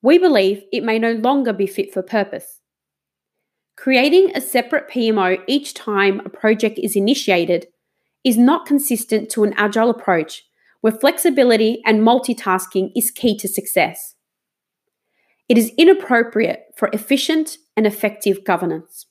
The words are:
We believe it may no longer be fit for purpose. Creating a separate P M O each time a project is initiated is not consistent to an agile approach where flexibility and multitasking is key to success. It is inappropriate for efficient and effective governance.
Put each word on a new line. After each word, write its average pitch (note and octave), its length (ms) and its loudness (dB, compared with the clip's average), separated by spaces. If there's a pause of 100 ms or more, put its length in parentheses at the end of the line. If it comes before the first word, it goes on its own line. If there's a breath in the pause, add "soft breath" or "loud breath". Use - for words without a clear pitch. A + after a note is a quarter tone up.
We D4 160 6
believe G#3 440 2 (100)
it - 120 -2
may A3+ 160 0
no A#3 140 0
longer A#3+ 380 0
be G3 140 -2
fit G3 260 -6
for F#3+ 80 -4
purpose. - 600 -6 (1160)
Creating D4 600 2
a C#4 40 -4
separate B3 480 -4
P A#3 200 -2
M A3 100 2
O F#3 200 0 (100)
each C#4 260 -4
time G3 500 0
a - 40 -12
project A3 520 -2
is G#3 140 -6
initiated F#3 720 0 (560)
is A#3+ 140 0
not B3 300 2
consistent A3 640 -2
to A3 120 0
an G#3 140 0
agile A3 340 0
approach F#3 540 -4 (360)
where A3 120 0
flexibility B3 920 2
and A3 180 2
multitasking G#3 920 0
is A#3 160 -2
key G#3+ 280 -2
to G3 100 -8
success. - 680 -4 (1300)
It A#3 100 6
is A3+ 180 0
inappropriate B3 880 2 (100)
for - 160 -2
efficient D#4 640 -2 (200)
and A3+ 80 2
effective G#3 600 -2
governance. E3+ 680 -4